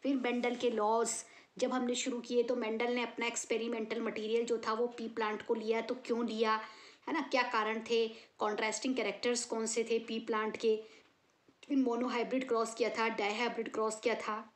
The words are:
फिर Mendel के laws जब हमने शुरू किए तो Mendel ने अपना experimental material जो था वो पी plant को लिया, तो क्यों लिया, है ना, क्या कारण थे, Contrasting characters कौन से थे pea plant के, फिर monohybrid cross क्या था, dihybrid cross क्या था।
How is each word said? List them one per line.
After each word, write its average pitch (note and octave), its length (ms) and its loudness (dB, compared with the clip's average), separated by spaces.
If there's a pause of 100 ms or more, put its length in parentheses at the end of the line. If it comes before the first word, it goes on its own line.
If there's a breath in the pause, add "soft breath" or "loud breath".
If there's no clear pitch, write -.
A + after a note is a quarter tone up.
फिर C4+ 120 2
Mendel A#3+ 400 0
के B3 140 2
laws A3 440 2 (440 loud breath)
जब A#3+ 140 2
हमने B3 240 0
शुरू A#3+ 260 -2
किए A#3+ 220 2
तो B3 120 2
Mendel A#3 380 0
ने B3 100 2
अपना A#3 240 -2
experimental A3+ 760 -2
material A3 440 0
जो A#3 120 0 (100)
था A3 60 2
वो A#3+ 140 0
पी A3+ 220 -6
plant G#3+ 320 -2
को - 120 -2
लिया, A3+ 280 0
तो A#3+ 140 -4
क्यों A#3+ 320 0
लिया, A3 280 2 (520 loud breath)
है - 60 -2
ना, D#4 80 2
क्या C4 300 2
कारण A3 380 0
थे, A3+ 180 4 (320 loud breath)
Contrasting A3 560 0
characters A#3 500 0
कौन A3+ 200 -2
से A3 180 0
थे A3+ 160 2
pea A3+ 200 -4
plant A3 380 0
के, A3 180 4 (920 loud breath)
फिर C#4+ 100 2
monohybrid A#3+ 720 2
cross A3+ 280 0
क्या G#3+ 140 2
था, A3+ 200 0
dihybrid A3 640 -2
cross A3 300 0
क्या A3+ 140 2
था। A3 240 -4 (140)